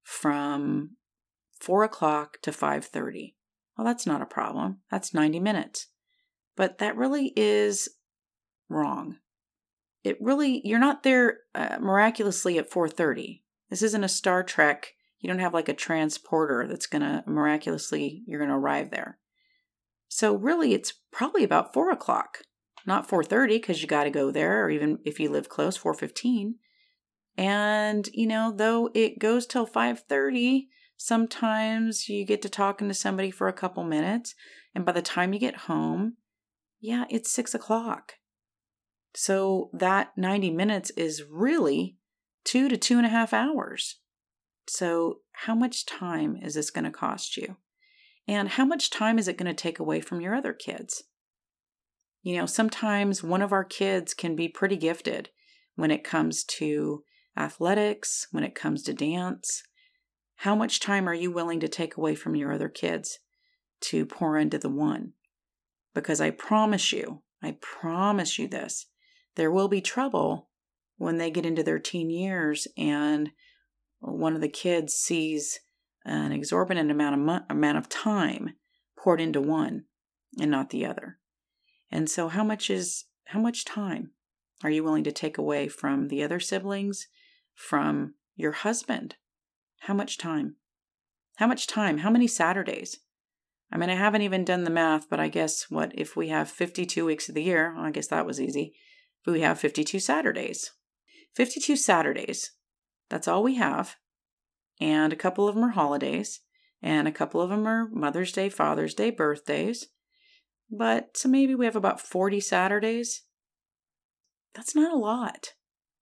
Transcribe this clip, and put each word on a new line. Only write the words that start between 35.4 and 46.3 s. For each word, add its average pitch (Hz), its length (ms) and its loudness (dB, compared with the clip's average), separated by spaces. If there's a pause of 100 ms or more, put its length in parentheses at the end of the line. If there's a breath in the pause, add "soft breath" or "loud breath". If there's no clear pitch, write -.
home, 165 480 -2 (640)
yeah, 233 300 -2
it's 233 200 -2
six 240 240 -2
o'clock. 226 600 -4 (1000)
So 190 600 0
that 185 440 2
ninety 190 320 2
minutes 185 420 0
is 156 320 -4
really 175 760 0 (480)
two 262 240 4
to 254 80 2
two - 180 2
and 240 100 6
a 226 40 4
half 226 240 2
hours. - 640 -2 (680)
So 170 540 0 (100)
how - 240 -2
much 247 320 0
time 160 480 -4